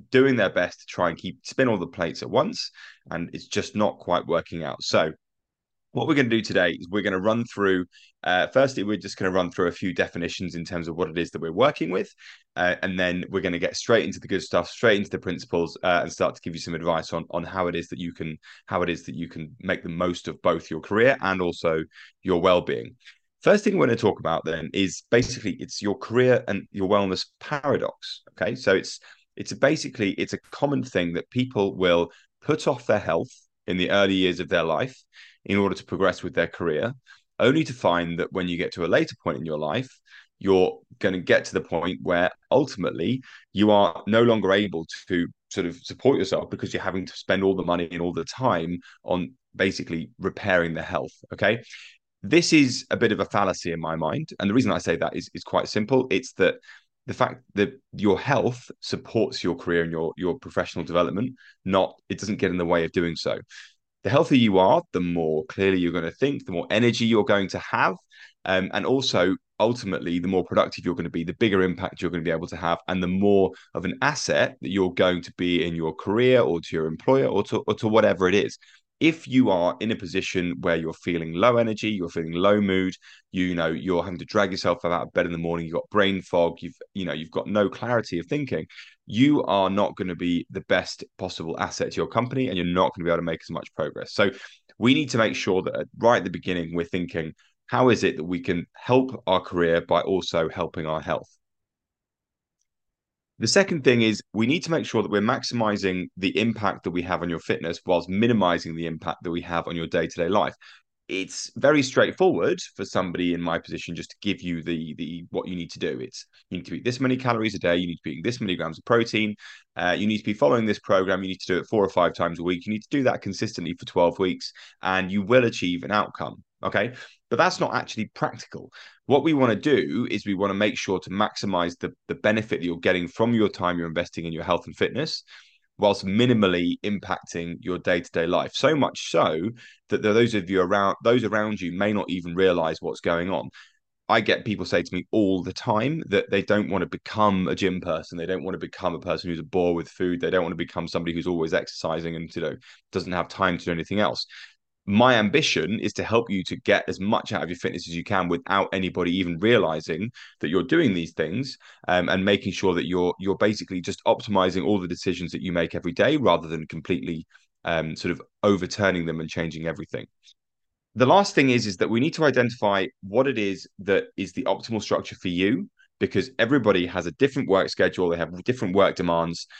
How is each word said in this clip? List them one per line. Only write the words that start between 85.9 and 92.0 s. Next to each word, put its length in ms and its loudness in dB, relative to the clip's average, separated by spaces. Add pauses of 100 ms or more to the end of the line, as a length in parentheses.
fog, 400 0
you've, 140 -14 (180)
you 120 -6
know, 80 -4
you've 180 -10
got 160 -4
no 200 2
clarity 520 -4
of 80 -8
thinking, 400 -4 (400)
you 380 4
are 260 2
not 240 0
gonna 200 -6
be 360 -2
the 100 -6
best 420 0 (140)
possible 420 -8
asset 320 -4
to 60 -6
your 100 -2